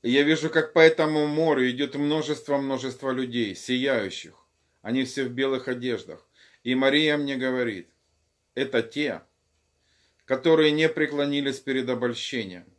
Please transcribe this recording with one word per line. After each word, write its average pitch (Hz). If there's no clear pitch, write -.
И 117
я 135
вижу, 156
как 156
по -
этому 156
морю 147
идет 127
множество-множество 143
людей, 120
сияющих. 127
Они 127
все 131
в 123
белых 131
одеждах. 120
И 127
Мария 147
мне 139
говорит: 127
«Это 127
те, 123
которые 156
не 156
преклонились 143
перед 131
обольщением. 117